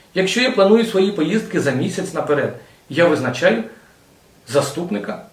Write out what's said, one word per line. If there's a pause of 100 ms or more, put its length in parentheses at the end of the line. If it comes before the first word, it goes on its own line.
(140)
якщо
я
планую
свої
поїздки
за
місяць
наперед, (340)
я
визначаю (840)
заступника,